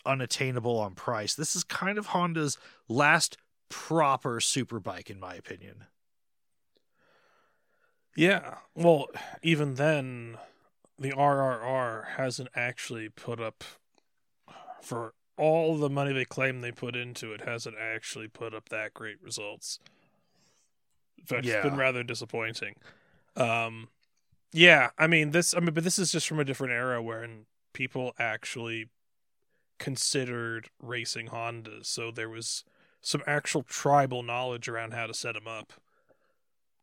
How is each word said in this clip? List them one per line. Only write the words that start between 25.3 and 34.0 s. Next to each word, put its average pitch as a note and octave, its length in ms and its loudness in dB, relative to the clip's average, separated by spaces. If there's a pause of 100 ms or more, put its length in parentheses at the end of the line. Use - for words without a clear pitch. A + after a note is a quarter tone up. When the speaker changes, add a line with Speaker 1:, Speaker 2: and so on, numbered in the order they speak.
Speaker 2:
this, E3+ 240 4
I F3+ 40 2
mean, E3+ 140 4
but E3 100 2
this F3+ 140 0
is F3+ 140 2
just D#3 160 0
from D#3 120 0
a D3 40 2
different C3+ 300 -2
era B2 280 0
when A2+ 460 -8 (260)
people B2+ 460 -4
actually A2+ 720 -4 (920)
considered A#2+ 880 -4 (100)
racing A#2 500 -8
Hondas. A2+ 580 -10
So A#2 240 -6
there A2+ 180 -6
was A2+ 340 -8 (360)
some - 260 -2
actual D3 380 0
tribal C3+ 580 4